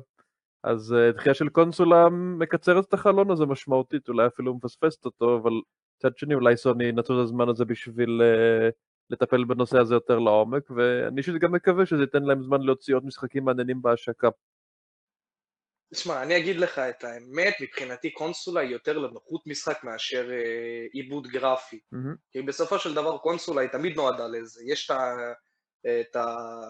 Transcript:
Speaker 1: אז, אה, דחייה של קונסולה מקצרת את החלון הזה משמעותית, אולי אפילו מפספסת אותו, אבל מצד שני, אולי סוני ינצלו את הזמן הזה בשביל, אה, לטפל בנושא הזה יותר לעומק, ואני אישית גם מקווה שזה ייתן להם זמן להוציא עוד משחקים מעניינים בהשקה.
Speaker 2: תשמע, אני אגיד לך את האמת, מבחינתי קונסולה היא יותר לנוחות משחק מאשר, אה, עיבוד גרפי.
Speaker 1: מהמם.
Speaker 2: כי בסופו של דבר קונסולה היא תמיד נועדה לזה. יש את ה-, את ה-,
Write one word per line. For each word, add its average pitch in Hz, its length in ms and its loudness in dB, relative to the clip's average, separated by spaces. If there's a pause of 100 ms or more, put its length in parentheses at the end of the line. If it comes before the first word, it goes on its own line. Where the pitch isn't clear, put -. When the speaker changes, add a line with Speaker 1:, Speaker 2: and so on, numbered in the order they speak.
(640)
Speaker 1:
אז, 113 340 -2
אה, 117 140 6
דחייה 135 220 2
של 151 140 -2
קונסולה 170 600 6 (300)
מקצרת 175 500 2
את - 60 -2
החלון 196 360 4
הזה 156 160 2
משמעותית, 131 600 -2
אולי 120 180 4
אפילו 127 280 -2
מפספסת 127 500 -2
אותו, 120 380 0
אבל 113 100 2 (460)
מצד 127 200 0
שני, 143 160 -2
אולי 120 220 4
סוני 120 280 0
ינצלו 120 360 0
את 123 40 2
הזמן 120 240 -2
הזה 120 160 0
בשביל, 117 580 -2
אה, 113 460 4 (420)
לטפל 123 340 0
בנושא 123 340 2
הזה 120 160 4
יותר 120 240 2
לעומק, 113 520 2
ואני 123 480 0
אישית 160 220 -4
גם 175 120 2
מקווה 180 340 2
שזה 151 160 0
ייתן 139 200 0
להם 139 200 0
זמן 135 200 -10
להוציא 131 320 0
עוד 131 120 0
משחקים 135 380 -8
מעניינים 127 380 -2
בהשקה. 120 460 0 (1700)
Speaker 2:
תשמע, 147 280 -6
אני 160 140 0
אגיד 175 200 -2
לך 170 220 -2
את 127 260 -6
האמת, 127 560 -4
מבחינתי 131 500 -10
קונסולה 170 500 -8
היא 131 100 -4
יותר 151 280 -4
לנוחות 131 480 -10
משחק 147 380 -8
מאשר, 123 480 -8
אה, 123 60 -6 (540)
עיבוד 135 340 -10
גרפי. 127 540 -4 (120)
Speaker 1:
מהמם. 131 220 -10 (180)
Speaker 2:
כי 131 100 -10
בסופו 160 360 -4
של 160 160 -6
דבר 151 240 -4
קונסולה 165 420 -4
היא 127 100 -2
תמיד 147 260 -4
נועדה 127 300 -2
לזה. 117 400 -12
יש 143 200 -4
את - 40 -4
ה-, 123 420 -4 (680)
את 117 160 -6
ה-, 117 200 -4 (340)